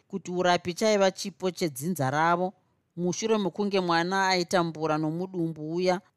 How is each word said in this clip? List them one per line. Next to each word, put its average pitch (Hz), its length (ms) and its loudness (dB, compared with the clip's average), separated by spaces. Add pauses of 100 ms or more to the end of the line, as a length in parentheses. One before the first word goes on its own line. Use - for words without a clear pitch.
kuti 190 220 -10
urapi 180 440 2
chaiva 202 360 4
chipo 185 400 -6
chedzinza 147 600 -2
ravo, 170 420 2 (440)
mushure 180 420 0
mokunge 196 420 -2
mwana 180 480 2
aitambura 165 720 0
nomudumbu 165 760 -4
uya 180 260 0 (160)